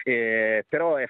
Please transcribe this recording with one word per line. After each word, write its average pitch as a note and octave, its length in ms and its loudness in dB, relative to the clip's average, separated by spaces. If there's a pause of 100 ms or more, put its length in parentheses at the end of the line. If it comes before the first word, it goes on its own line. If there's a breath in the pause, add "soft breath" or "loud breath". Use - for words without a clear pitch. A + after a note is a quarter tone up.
Eh, A2+ 640 0
però D#3+ 280 0
è A#2 140 -4